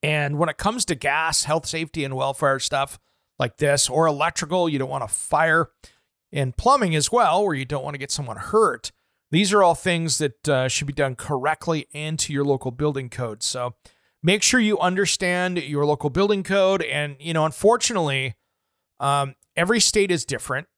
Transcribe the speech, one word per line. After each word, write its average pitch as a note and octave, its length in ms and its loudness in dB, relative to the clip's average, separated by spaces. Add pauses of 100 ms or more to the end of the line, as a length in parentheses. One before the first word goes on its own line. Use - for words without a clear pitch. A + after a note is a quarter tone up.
And D3 360 -2
when E3 100 2
it D3+ 80 -4
comes A3 300 -2
to F3 80 -2
gas, D3 500 0
health, D#3 220 -2
safety, D#3+ 380 -6
and C3+ 120 -6
welfare C3+ 420 0
stuff C#3 400 -4 (400)
like B2 200 -4
this, C#3+ 300 2
or D#3 180 2
electrical, D#3+ 600 0
you D3 120 -2
don't C3 100 -4
want C#3 160 -6
a G#2+ 40 -10
fire. D#3+ 640 2 (640)
And C3+ 240 -4
plumbing A#3 400 4
as D3 160 0
well, G#3 320 2
where F#3 100 0
you C3 120 -4
don't C3+ 180 -6
wanna C#3+ 140 -8
get C3+ 120 -10
someone A2+ 280 -8
hurt. G3 540 0 (380)
These F#3 220 2
are G3+ 100 6
all E3+ 120 6
things E3 440 -2
that, D3 300 -4
uh, C3 200 2
should C#3 180 -2
be C#3 80 -6
done C3+ 220 0
correctly D3+ 760 -2
and D#3 280 -6
to - 120 -4
your C#3+ 120 0
local C3+ 260 0
building C3+ 400 -4
code. A2+ 320 -8
So B2 320 -6 (480)
make F#3 200 2
sure - 160 4
you G#3+ 200 2
understand F3+ 800 0
your C#3+ 260 -2
local D3 240 0
building G3 340 2
code. F#3+ 400 2
And, C#3+ 380 -4
you D#3+ 140 -6
know, D#3 100 4
unfortunately, D#3+ 920 0 (640)
um, C#3 340 0 (200)
every G3 260 2
state G3 300 2
is F3 140 0
different. C3 420 -6 (120)